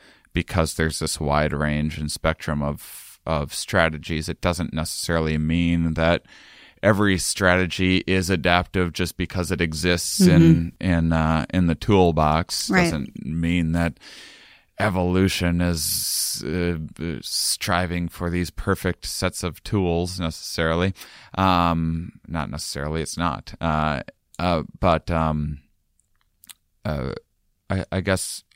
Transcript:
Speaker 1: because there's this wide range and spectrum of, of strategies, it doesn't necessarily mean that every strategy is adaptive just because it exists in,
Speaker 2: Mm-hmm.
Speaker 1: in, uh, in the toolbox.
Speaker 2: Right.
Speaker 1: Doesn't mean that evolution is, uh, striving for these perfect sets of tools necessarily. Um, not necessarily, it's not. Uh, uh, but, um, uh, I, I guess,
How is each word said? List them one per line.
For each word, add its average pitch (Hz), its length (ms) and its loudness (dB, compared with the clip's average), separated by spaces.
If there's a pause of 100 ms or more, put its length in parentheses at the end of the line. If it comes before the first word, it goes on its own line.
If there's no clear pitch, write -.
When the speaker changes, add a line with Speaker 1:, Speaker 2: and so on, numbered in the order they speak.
(320)
Speaker 1:
because 85 420 0
there's 80 260 -2
this - 180 -4
wide 73 340 0
range 76 460 -2
and 76 120 -4
spectrum 78 520 -4
of, - 640 -10
of 76 260 -4
strategies, 80 760 -2
it 80 120 -8
doesn't 90 320 -2
necessarily 80 640 -2
mean 82 580 2
that 82 280 2 (600)
every 101 360 4
strategy 92 880 2
is 92 240 0
adaptive 90 640 0
just 90 240 -4
because 87 320 -4
it 87 100 0
exists 85 600 0
in, 85 600 8
Speaker 2:
Mm-hmm. 92 100 0
Speaker 1:
in, 82 220 4
uh, 80 400 2
in 92 140 2
the 82 80 2
toolbox. 82 960 2
Speaker 2:
Right. 185 140 4
Speaker 1:
Doesn't - 420 -4
mean 82 460 0
that 85 260 0 (840)
evolution 90 800 2
is, - 880 -2
uh, 87 300 -2 (440)
striving 87 880 -2
for 87 220 -6
these 87 200 -2
perfect - 560 -2
sets - 360 -6
of 85 220 -6
tools 90 560 -2
necessarily. 85 760 -2 (420)
Um, 85 760 2 (160)
not 78 220 -6
necessarily, 76 520 -6
it's - 160 -8
not. 82 420 -4
Uh, 78 420 0 (360)
uh, 85 240 0 (160)
but, 85 320 2
um, 76 480 -2 (1300)
uh, 67 280 -4 (560)
I, 95 220 -2
I 95 100 -2
guess, - 440 -2 (120)